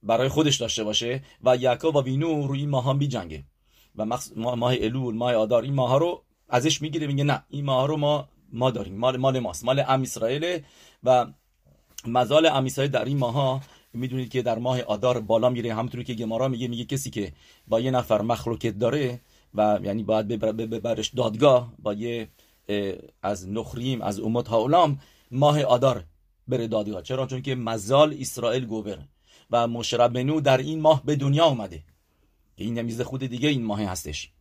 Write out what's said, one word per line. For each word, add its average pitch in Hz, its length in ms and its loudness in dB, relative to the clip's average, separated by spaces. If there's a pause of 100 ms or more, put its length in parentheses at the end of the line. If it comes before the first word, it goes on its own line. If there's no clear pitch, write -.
برای 113 260 2
خودش 147 280 2
داشته 113 280 -4
باشه 117 380 -2 (220)
و 127 120 6
یعقوب 127 400 2
و 139 60 4
وینو 143 440 0
روی 139 140 -4
این 147 80 -4
ماها 135 240 0
می‌جنگه 104 520 -2 (520)
و 107 80 -4
مخص-، 117 320 -6
ما-، 117 180 -4
ماه 120 260 0
الول، 120 340 -2
ماه 120 200 0
آدار، 110 280 4
این 139 120 -4
ماها 131 240 2
رو 175 240 0 (260)
ازش 143 340 0
می‌گیره، 151 240 -4
میگه: 139 180 0
«نه، 139 260 0
این 143 140 -8
ماها 131 220 2
رو 156 100 0
ما، 147 320 0 (240)
ما 127 180 2
داریم، 98 260 -6
مال، 127 200 2
مال 131 220 2
ماست، 104 260 -6
مال 131 240 2
ام 135 140 2
اسرائیله.» 147 600 -2 (400)
و 123 220 4 (800)
مزال 123 400 4
ام 139 180 4
اسرائیل 135 280 -2
در 117 120 0
این 139 140 -2
ماها 131 420 0 (320)
می‌دونید 123 380 -6
که 127 120 -2
در 113 160 0
ماه 123 220 -2
آدار 117 400 0
بالا 113 280 2
میره، 117 260 -2
همونطوری 120 300 -6
که 127 100 -8
گمارا 113 340 -2
میگه، 123 200 -4
میگه 120 160 -6
کسی 131 260 -6
که 95 220 -6 (360)
با 113 120 2
یه 127 100 0
نفر 120 320 2
مخلوقت 117 440 -4
داره 123 540 -2 (340)
و 104 300 2
یعنی 101 180 -4
باید 107 260 0
ببر-، 110 240 -2
ببرش 110 560 -4
دادگاه، 120 680 2
با 104 160 -4
یه، 117 340 -8 (400)
اه، 101 240 -2 (300)
از 92 260 -4
نخریم، 117 540 -4
از 98 180 -4
امت 117 280 -2
هاولام 139 520 4 (300)
ماه 147 320 4
آدار 123 420 4 (440)
بره 120 180 -2
دادگاه. 107 360 -4
چرا؟ 131 240 -4
چون 131 160 -8
که 135 120 -4
مزال 123 680 2
اسرائیل 123 460 -2
گوور 104 320 -6 (520)
و 117 160 4
مشربنو 120 760 2
در 135 180 4
این 151 220 -4
ماه 156 240 6
به 147 120 0
دنیا 139 280 4
اومده 104 380 0 (720)
که - 80 -10
این 117 120 -2
یه 117 60 -4
میز 117 180 -6
خود 131 240 -4
دیگه 123 240 -2
این 135 160 0
ماه 107 180 -2
هستش. 90 480 -8 (100)